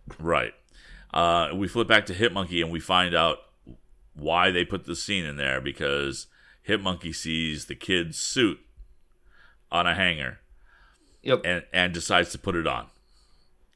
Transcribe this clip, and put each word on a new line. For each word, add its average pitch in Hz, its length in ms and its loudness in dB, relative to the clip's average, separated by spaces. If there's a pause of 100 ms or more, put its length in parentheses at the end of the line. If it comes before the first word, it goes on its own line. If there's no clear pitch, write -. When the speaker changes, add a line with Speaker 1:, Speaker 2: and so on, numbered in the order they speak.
(180)
Speaker 1:
Right. 78 360 0 (580)
Uh, 85 420 4
we 95 140 -2
flip 113 200 0
back 107 180 6
to 92 80 -6
Hit 101 180 2
Monkey 87 300 -2
and 82 80 -2
we 85 100 -4
find 90 340 2
out 82 240 4 (760)
why 82 360 2
they 90 140 2
put 92 200 -8
the 85 120 -8
scene 98 280 -4
in 73 120 -8
there, 67 240 -2
because 69 640 -4 (360)
Hit 101 180 0
Monkey 90 320 -6
sees 80 540 -4
the 71 80 -10
kid's 85 440 -2
suit 113 420 0 (1120)
on 87 160 2
a 87 80 2
hanger 82 460 -2 (840)
Speaker 2:
Yep. 131 220 2
Speaker 1:
and, 87 280 -2
and 90 200 2
decides 87 400 2
to - 60 -10
put 95 160 -2
it 82 120 0
on. 62 200 -4 (880)